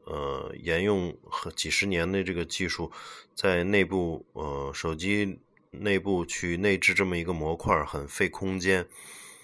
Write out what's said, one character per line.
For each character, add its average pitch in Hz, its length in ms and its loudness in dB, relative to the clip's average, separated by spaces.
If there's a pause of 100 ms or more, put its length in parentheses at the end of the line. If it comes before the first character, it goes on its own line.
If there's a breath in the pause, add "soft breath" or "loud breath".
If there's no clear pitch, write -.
呃， 69 560 -6
沿 82 240 2
用 95 280 2 (160)
很， - 280 -6
几 - 120 -4
十 98 180 2
年 87 240 2
的 98 120 2
这 90 100 -2
个 90 120 -2
技 92 240 -2
术， 82 240 -4 (420 loud breath)
在 90 300 2
内 98 200 6
部， 87 400 0 (100)
呃， 71 380 -4
手 82 220 -4
机 98 460 0 (320)
内 101 260 2
部 90 260 2
去 87 320 -2
内 95 220 4
置 92 160 4
这 98 100 4
么 90 140 0
一 85 60 -2
个 87 80 -2
模 82 240 -2
块 - 180 2
儿 76 100 4
很 71 220 -6
费 92 220 0
空 95 320 -4
间， 92 260 4 (560 loud breath)